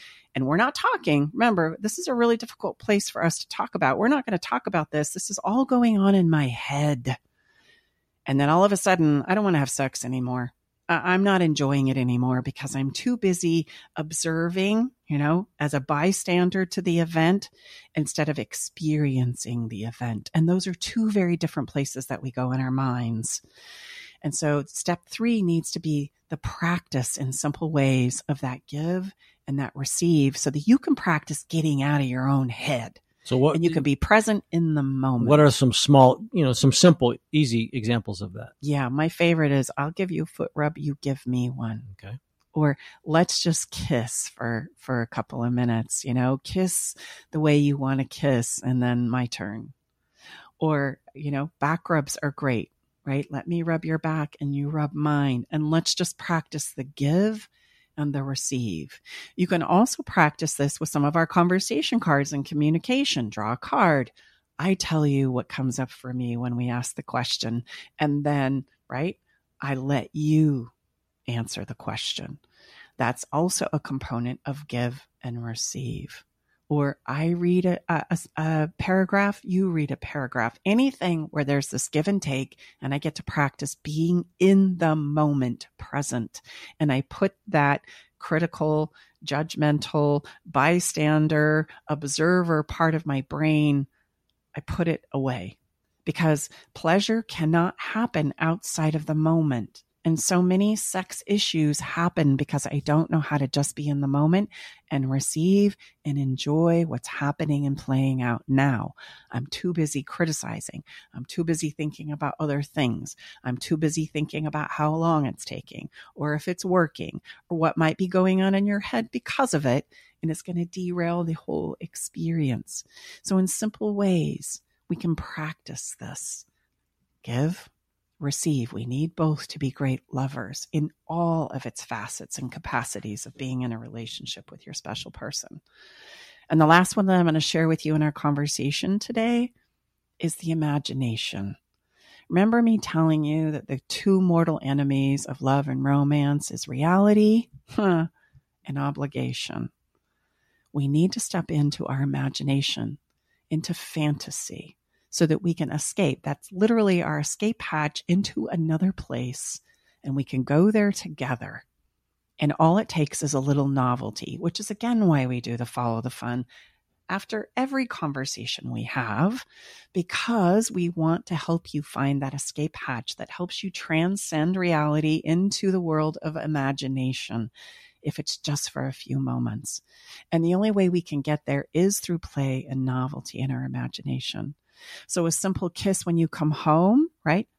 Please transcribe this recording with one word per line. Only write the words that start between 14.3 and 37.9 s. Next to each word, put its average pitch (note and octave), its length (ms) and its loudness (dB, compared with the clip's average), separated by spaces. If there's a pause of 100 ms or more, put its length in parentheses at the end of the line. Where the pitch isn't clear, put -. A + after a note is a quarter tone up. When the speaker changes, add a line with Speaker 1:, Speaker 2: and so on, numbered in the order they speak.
Speaker 1:
you D3 100 0
know, D#3+ 300 2 (120)
as D3 140 -2
a C#3+ 60 0
bystander F3+ 840 0
to F3 160 -6
the E3+ 180 2
event E3+ 500 2 (440)
instead D3+ 340 -2
of D3+ 120 -2
experiencing B2+ 1300 -2
the G#2+ 140 -8
event. A#2 500 -8
And E3 160 4
those F#3 180 0
are F#3 60 -4
two A3 380 -2
very F3 260 2
different D3+ 320 -4
places C3+ 380 -6
that - 160 -8
we C3 80 -8
go B2+ 200 -2
in C3 80 0
our C3 120 -2
minds. B2 720 -2 (800)
And D3 140 -4
so D3 320 0
step - 380 -6
three A3+ 360 -2
needs E3 300 0
to - 80 -6
be D3 320 -2 (180)
the D#3+ 80 -8
practice - 800 -4
in C3 160 -4
simple D#3 380 -4
ways C3 560 2
of C#3 140 -2
that B2+ 260 -8
give F3 460 -4 (340)
and C#3 120 -2
that C3 160 -6
receive, C#3+ 640 2
so - 120 -2
that D3 180 -4
you B3 100 8
can D#4 180 0
practice - 540 -2
getting D3+ 320 2
out C#3+ 200 4
of C3 60 0
your B2+ 200 -2
own C3+ 220 4
head. A#2+ 500 -6 (240)
Speaker 2:
So B2+ 140 0
what D3+ 180 6
Speaker 1:
And E3 80 2
you E3+ 60 6
can D#3+ 140 0
be C#3 120 2
present G#3+ 560 4
in E3 220 2
the D3 80 2
moment. C3 480 2
Speaker 2:
What D3 100 10
are D3 120 10
some B2 220 4
small, C3+ 500 8 (100)
you F3 100 2
know, B2+ 100 4
some C3+ 180 4
simple, C3 440 6 (160)
easy A#2 420 2
examples A2 480 -2